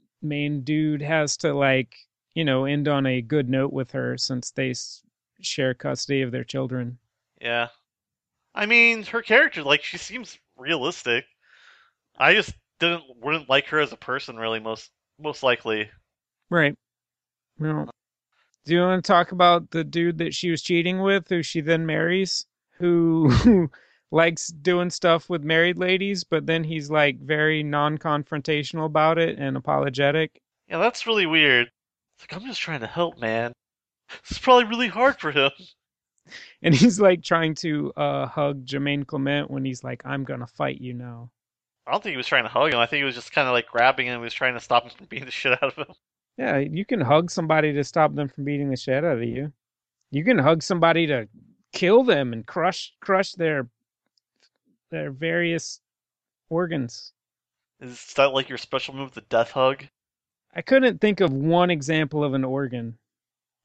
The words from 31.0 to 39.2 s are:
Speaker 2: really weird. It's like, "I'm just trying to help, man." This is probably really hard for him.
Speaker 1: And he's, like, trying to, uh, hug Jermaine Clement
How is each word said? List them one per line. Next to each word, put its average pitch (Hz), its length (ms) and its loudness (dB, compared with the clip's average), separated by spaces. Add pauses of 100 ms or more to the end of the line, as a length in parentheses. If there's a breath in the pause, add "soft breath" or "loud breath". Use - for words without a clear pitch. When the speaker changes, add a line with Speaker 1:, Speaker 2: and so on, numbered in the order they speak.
Speaker 2:
really 214 200 2
weird. 143 420 4 (480)
It's - 140 -20
like, 180 100 -12
"I'm 240 60 -14
just 247 140 -8
trying 160 200 -6
to 110 60 -6
help, - 320 -4
man." 117 340 -2 (680 loud breath)
This - 80 -14
is - 80 -8
probably 247 260 8
really 233 220 -2
hard 247 320 2
for 156 120 -4
him. 139 200 2 (1120 loud breath)
Speaker 1:
And 160 140 6
he's, 180 240 6
like, 185 240 6
trying 160 320 0
to, 147 420 -4
uh, 139 300 -2
hug 143 380 -4
Jermaine 139 400 -4
Clement 143 460 -2